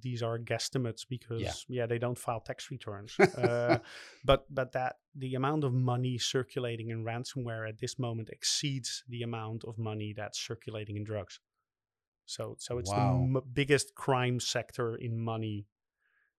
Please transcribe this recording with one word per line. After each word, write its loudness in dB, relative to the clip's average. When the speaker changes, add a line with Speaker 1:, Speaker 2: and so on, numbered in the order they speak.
Speaker 1:
these -2
are 0
guesstimates -2
because, -6
Speaker 2:
Yeah. -2
Speaker 1:
yeah, 0
they 0
don't 0
file -2
tax -10
returns. -10
Speaker 2:
<laughs> 8
Speaker 1:
Uh, 4
but, 6
but -2
that -2
the -4
amount 2
of 2
money 2
circulating -2
in -2
ransomware -4
at -8
this -4
moment -2
exceeds -2
the -6
amount -6
of -10
money -2
that's -6
circulating -6
in -2
drugs. -6
So, -8
so -4
it's -2
Speaker 2:
Wow. 6
Speaker 1:
the 4
m-, -2
biggest 4
crime 2
sector -2
in -2
money -2